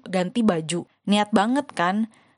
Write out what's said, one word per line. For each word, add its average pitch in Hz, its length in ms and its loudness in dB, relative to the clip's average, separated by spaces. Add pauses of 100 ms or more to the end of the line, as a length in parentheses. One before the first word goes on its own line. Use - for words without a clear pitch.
ganti 185 400 -2
baju. 165 400 0 (240)
Niat 208 240 2
banget 240 400 0
kan? 196 400 -2 (260)